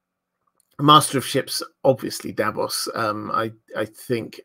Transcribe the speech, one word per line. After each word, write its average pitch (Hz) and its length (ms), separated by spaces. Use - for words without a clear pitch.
Master 147 400
of - 80
Ships, - 360
obviously - 480
Davos. - 640
Um, 107 380
I, 113 200
I 107 80
think, - 600